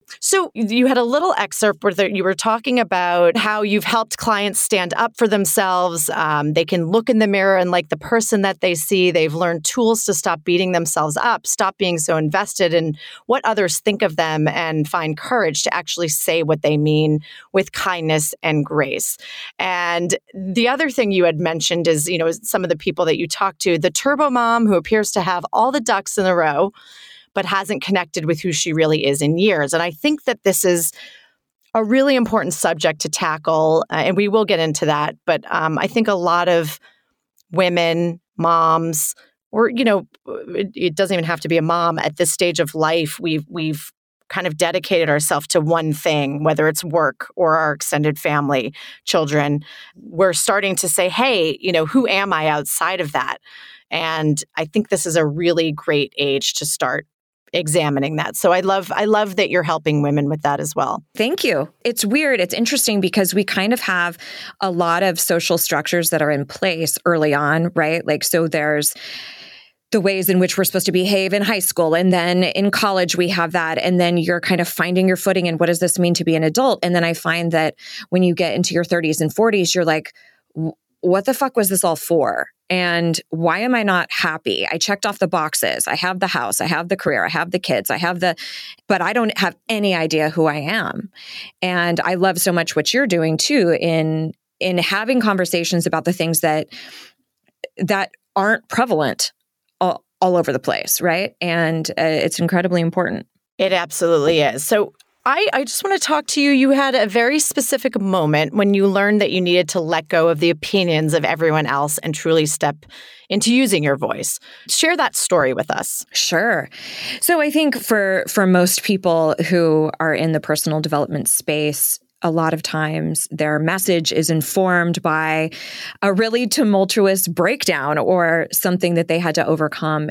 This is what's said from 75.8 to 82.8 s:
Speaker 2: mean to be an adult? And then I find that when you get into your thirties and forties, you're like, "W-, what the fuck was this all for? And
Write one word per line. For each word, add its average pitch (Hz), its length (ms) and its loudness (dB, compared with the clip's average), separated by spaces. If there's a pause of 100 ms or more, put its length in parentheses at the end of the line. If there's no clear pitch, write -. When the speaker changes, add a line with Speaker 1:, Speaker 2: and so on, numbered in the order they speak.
Speaker 2:
mean 175 140 4
to 165 100 -2
be 165 100 2
an 160 80 2
adult? 208 400 2
And 180 140 0
then 170 80 2
I 165 100 0
find 170 380 -2
that 156 240 0 (340)
when 185 140 4
you 175 100 4
get 165 200 -2
into 175 200 -2
your 170 100 2
thirties 165 360 0
and 156 120 0
forties, 208 420 2
you're 180 100 0
like, 156 280 -2 (440)
"W-, 160 180 -4 (260)
what 185 240 2
the 269 80 2
fuck 262 240 -2
was 208 120 2
this 190 160 0
all 165 120 2
for? 117 520 0 (200)
And 170 520 0 (100)